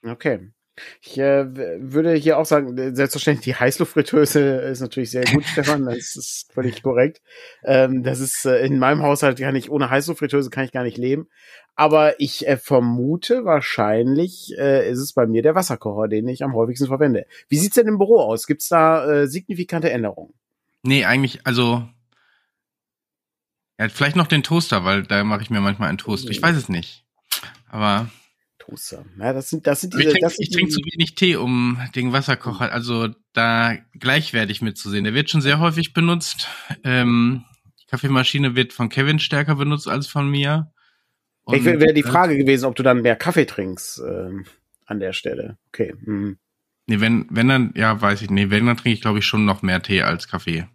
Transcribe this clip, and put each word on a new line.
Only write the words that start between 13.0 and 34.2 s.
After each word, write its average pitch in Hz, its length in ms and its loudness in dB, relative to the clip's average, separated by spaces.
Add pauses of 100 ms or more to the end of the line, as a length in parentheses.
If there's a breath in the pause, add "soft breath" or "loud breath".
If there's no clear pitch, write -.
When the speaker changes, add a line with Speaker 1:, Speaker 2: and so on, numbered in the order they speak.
Speaker 1:
wahrscheinlich, 135 1120 0
äh, 135 320 2
ist 123 100 -4
es 143 140 -8
bei 120 140 2
mir 113 160 0
der 156 120 4
Wasserkocher, 110 520 -2
den 107 200 -2
ich 127 160 -6
am 135 120 -4
häufigsten 123 320 0
verwende. 135 380 0 (240 loud breath)
Wie 147 80 2
sieht's 190 180 0
denn 233 120 6
im 214 120 0
Büro 202 220 6
aus? 120 260 -2
Gibt's - 220 -4
da, 160 360 4
äh, 147 220 2
signifikante 170 640 -4
Änderungen? 110 420 -6 (500)
Speaker 2:
Nee, 120 220 4
eigentlich, 127 400 0
also, 120 420 0 (1900)
ja, 110 100 0
vielleicht 143 260 0
noch 170 120 2
den 147 160 2
Toaster, 156 400 0
weil 95 200 2
da 101 200 0
mache 104 180 -2
ich 110 80 -12
mir 107 120 0
manchmal 101 280 0
einen 92 80 -4
Toast. 113 320 -6
Ich - 100 -6
Speaker 1:
Mhm. - 60 -4
Speaker 2:
weiß 170 120 4
es 123 120 -4
nicht. - 360 -6 (640 loud breath)
Aber 107 400 0 (480 soft breath)
Speaker 1:
Toaster. - 480 -18 (120)
Ja, 110 160 -4
das 131 160 -8
sind, 160 180 -6
das 143 140 0
sind 180 120 -8
Speaker 2:
aber - 80 -2
ich 156 60 4
Speaker 1:
diese, 151 80 6
Speaker 2:
trinke, 170 100 2
Speaker 1:
das 170 100 0
sind 143 80 -4
Speaker 2:
ich 160 100 -6
trinke 180 160 0
Speaker 1:
die 151 60 -2
Speaker 2:
zu 143 60 -2
wenig 160 340 -4
Tee, 180 220 2
um 123 420 0 (160)
den 127 160 -2
Wasserkocher, 127 560 -2
Speaker 1:
Mhm. - 60 -6
Speaker 2:
also 117 340 -4 (260)
da 117 440 2 (200)
gleichwertig 120 640 -2